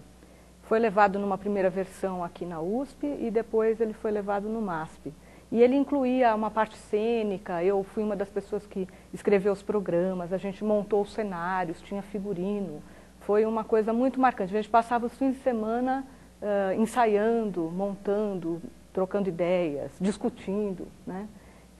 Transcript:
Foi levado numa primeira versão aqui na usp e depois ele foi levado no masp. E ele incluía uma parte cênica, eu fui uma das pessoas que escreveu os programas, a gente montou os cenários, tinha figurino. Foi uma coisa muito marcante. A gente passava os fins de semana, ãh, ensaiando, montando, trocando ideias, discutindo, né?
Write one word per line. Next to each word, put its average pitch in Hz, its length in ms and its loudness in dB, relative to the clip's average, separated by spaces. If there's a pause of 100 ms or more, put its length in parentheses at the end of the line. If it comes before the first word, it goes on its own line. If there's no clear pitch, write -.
(640)
Foi 226 160 2
levado 202 400 4
numa 202 180 0
primeira 196 320 0
versão 185 540 -4
aqui 170 240 -8
na 170 140 -8
usp 220 420 -4
e 285 260 -4
depois 220 520 0
ele 220 120 0
foi 214 200 -4
levado 202 360 -2
no 220 140 -4
masp. 160 500 -8 (380)
E 220 100 2
ele 247 140 8
incluía 254 600 4
uma 214 160 -2
parte 214 240 0
cênica, 208 880 -2
eu 196 180 4
fui 214 220 -4
uma 208 100 0
das 196 160 -4
pessoas 202 340 -6
que 185 220 -6 (260)
escreveu 202 400 4
os 190 100 -4
programas, 180 720 0
a 190 60 -2
gente 190 240 -6
montou 208 400 2
os 202 100 -4
cenários, 185 720 -4
tinha 202 180 -6
figurino. 196 800 -4 (460)
Foi 214 180 4
uma 220 200 0
coisa 220 280 2
muito 262 280 2
marcante. 226 340 2
A - 20 2
gente 208 140 -2
passava 233 360 2
os - 120 -8
fins 269 160 2
de 269 80 -10
semana, 247 640 0 (340)
ãh, 202 360 0
ensaiando, 220 840 2 (120)
montando, 196 880 -2 (300)
trocando 190 360 0
ideias, 170 640 0 (100)
discutindo, 196 880 -2 (180)
né? 190 220 -8 (540)